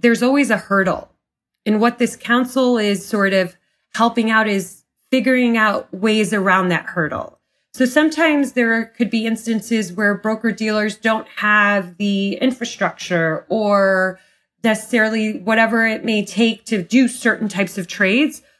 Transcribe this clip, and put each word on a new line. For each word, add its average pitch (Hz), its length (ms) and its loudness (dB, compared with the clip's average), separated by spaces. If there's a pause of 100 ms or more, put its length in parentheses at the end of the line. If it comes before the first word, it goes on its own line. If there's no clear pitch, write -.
there's 233 220 2
always 262 260 2
a 214 80 2
hurdle. 190 540 -2 (560)
And 214 120 2
what 240 200 2
this 226 180 -2
council 247 640 0
is 208 280 -2
sort 196 280 0
of 185 200 0 (400)
helping 233 360 0
out 220 180 2
is 196 340 -4 (280)
figuring 254 480 2
out 214 340 0
ways 214 400 0
around 190 360 2
that 170 180 -2
hurdle. - 520 -6 (360)
So 262 100 2
sometimes 302 680 2
there 226 340 0 (100)
could 226 140 -2
be 226 160 -2
instances 220 680 -4
where 202 220 0
broker 220 380 -2
dealers 214 440 -2
don't 220 400 -2
have 202 600 2
the 196 380 -2
infrastructure 170 1120 -2
or 196 680 2 (440)
necessarily 220 760 0
whatever 226 480 2
it 220 180 -4
may 214 200 0
take 220 420 0
to 208 160 -2
do 240 260 2
certain - 400 -2
types 190 280 -4
of 180 100 -6
trades. 226 560 0 (180)